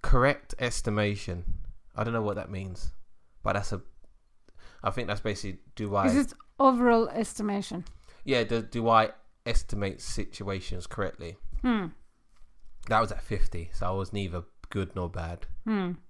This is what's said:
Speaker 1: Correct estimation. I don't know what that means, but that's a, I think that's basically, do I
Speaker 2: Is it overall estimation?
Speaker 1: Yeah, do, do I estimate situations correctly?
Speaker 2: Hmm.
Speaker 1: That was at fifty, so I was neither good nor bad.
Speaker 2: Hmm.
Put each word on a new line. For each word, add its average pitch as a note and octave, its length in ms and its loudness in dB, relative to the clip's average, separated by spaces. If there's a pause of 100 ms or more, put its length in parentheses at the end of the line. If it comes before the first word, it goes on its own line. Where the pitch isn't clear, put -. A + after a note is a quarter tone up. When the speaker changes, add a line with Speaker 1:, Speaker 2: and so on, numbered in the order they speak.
Speaker 1:
Correct C3+ 580 6
estimation. G#2 840 -2 (520)
I G#2 80 -2
don't A#2 100 -4
know A2+ 80 0
what G#2 140 -2
that G2+ 160 -8
means, F#2+ 400 -2 (520)
but G2+ 100 2
that's G2+ 180 -2
a, F#2+ 100 -4 (1000)
I A2+ 80 0
think B2 160 -4
that's G#2 140 -4
basically, G2 380 -4 (160)
do G2+ 200 -4
I G2 120 4
Speaker 2:
Is A#3+ 100 4
it C#4+ 160 0 (260)
overall A#3+ 500 6
estimation? G3+ 760 -4 (400)
Speaker 1:
Yeah, B2+ 180 2
do, A2+ 180 0
do A2+ 280 -2
I A2 220 6 (340)
estimate G#2 560 2
situations G2 840 -4
correctly? F2 500 -6 (240)
Speaker 2:
Hmm. A3 260 0 (1040)
Speaker 1:
That A2 100 4
was A2+ 120 0
at - 120 -4
fifty, F2 500 4
so F#2+ 140 0
I F#2 40 2
was F#2+ 200 -2
neither F2+ 320 -4 (260)
good F#2+ 260 -4
nor F2+ 140 -4
bad. E2+ 380 -6 (180)
Speaker 2:
Hmm. G3 280 -2 (160)